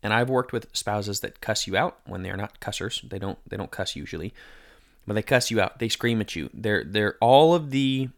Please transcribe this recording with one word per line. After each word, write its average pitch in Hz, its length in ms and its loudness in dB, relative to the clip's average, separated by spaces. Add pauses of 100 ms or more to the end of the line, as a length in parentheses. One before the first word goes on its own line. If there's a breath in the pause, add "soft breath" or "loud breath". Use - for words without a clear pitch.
And 104 140 0
I've 123 160 2
worked 123 200 0
with - 240 -6
spouses 104 440 -4
that - 220 -10
cuss - 260 -2
you 95 100 0
out 147 300 -2
when 92 160 -8
they're 92 120 -8
not 101 240 -8
cussers. - 480 -8
They 98 120 -8
don't, 98 180 -6 (100)
they - 80 -10
don't 101 140 -8
cuss - 260 -6
usually, 80 380 -8 (720 loud breath)
but 107 60 -4
they 107 80 0
cuss 123 300 2
you 110 100 2
out. - 160 -2
They 117 120 -2
scream 117 300 0
at 104 160 -4
you. 73 160 -6
They're, 104 320 0
they're, 101 380 0
all 139 320 8
of 160 160 0
the 131 480 0